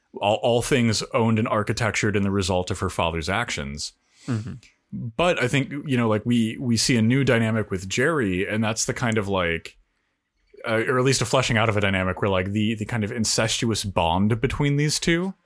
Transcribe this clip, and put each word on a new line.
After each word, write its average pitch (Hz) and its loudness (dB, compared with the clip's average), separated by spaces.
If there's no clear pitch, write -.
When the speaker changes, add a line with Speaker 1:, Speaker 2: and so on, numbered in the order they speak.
Speaker 1:
all, 104 2
all 120 2
things 117 2
owned 113 2
and 113 0
architectured 107 0
in 101 0
the 98 0
result 92 0
of 90 -4
her 95 -2
father's 82 -2
actions. 78 -6
Speaker 2:
Mm-hmm. 110 -6
Speaker 1:
But 127 -2
I 123 2
think, 135 0
you 135 0
know, 117 2
like, 107 0
we, 117 2
we 120 0
see 123 2
a 113 4
new 127 4
dynamic 113 2
with 95 -6
Jerry, 107 0
and 110 -2
that's 120 -2
the 131 -2
kind 113 -2
of, 101 -2
like, 87 -2
uh, 113 0
or 131 2
at 127 4
least 135 2
a 117 -2
fleshing 131 2
out 110 2
of 104 0
a 104 0
dynamic 95 0
where, 104 2
like, 95 0
the, 107 0
the 107 -6
kind 110 -2
of 101 -4
incestuous 113 0
bond 98 2
between 143 0
these 147 0
two 175 -2